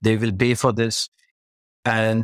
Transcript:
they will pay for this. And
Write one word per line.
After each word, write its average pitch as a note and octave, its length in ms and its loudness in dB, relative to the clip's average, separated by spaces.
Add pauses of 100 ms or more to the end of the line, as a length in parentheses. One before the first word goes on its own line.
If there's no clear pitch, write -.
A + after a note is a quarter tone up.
they A2 140 2
will A2 160 -2
pay A#2+ 220 0
for B2 180 0
this. A2+ 380 -4 (760)
And A2+ 380 0